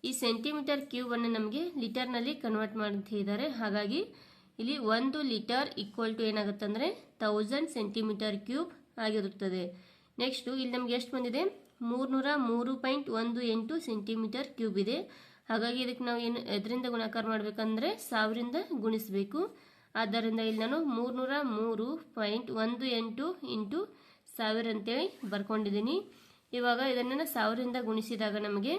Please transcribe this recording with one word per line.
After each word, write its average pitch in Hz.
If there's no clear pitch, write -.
ಈ 262
ಸೆಂಟಿಮೀಟರ್ 277
ಕ್ಯೂಬನ್ನು 240
ನಮಗೆ 220
ಲೀಟರ್ನಲ್ಲಿ 247
ಕನ್ವರ್ಟ್ 220
ಮಾಡ್ತಿದ್ದಾರೆ, 202
ಹಾಗಾಗಿ 208
ಇಲ್ಲಿ 269
ಒಂದು 269
ಲೀಟರ್ 247
equal 226
to 226
ಏನಾಗುತ್ತೆ 208
ಅಂದರೆ 233
ತೌಸಂಡ್ 220
ಸೆಂಟಿಮೀಟರ್ 214
ಕ್ಯೂಬ್ 311
ಆಗಿರುತ್ತದೆ. 190
ನೆಕ್ಸ್ಟು 254
ಇಲ್ಲಿ 247
ನಮ್ಗೆ 240
ಎಷ್ಟು 240
ಬಂದಿದೆ, 254
ಮೂರ್ನೂರ 262
ಮೂರು 240
ಪಾಯಿಂಟ್ 277
ಒಂದು 233
ಎಂಟು 226
ಸೆಂಟಿಮೀಟರ್ 220
ಕ್ಯೂಬ್ 214
ಇದೆ. 247
ಹಾಗಾಗಿ 233
ಇದಕ್ಕೆ 247
ನಾವು 240
ಏನು, 233
ಎದರಿಂದ 240
ಗುಣಾಕಾರ 226
ಮಾಡ್ಬೇಕಂದ್ರೆ 220
ಸಾವಿರದಿಂದ 233
ಗುಣಿಸಬೇಕು. 214
ಆದ್ದರಿಂದ 226
ಇಲ್ಲಿ 220
ನಾನು 262
ಮೂರ್ನೂರ 254
ಮೂರು 226
ಪಾಯಿಂಟ್ 220
ಒಂದು 240
ಎಂಟು 226
ಇಂಟು 214
ಸಾವಿರ 226
ಅಂತೇಳಿ 233
ಬರ್ಕೊಂಡಿದ್ದೀನಿ. 208
ಇವಾಗ 240
ಇದನ್ನು 247
ಸಾವಿರದಿಂದ 240
ಗುಣಿಸಿದಾಗ 220
ನಮಗೆ 208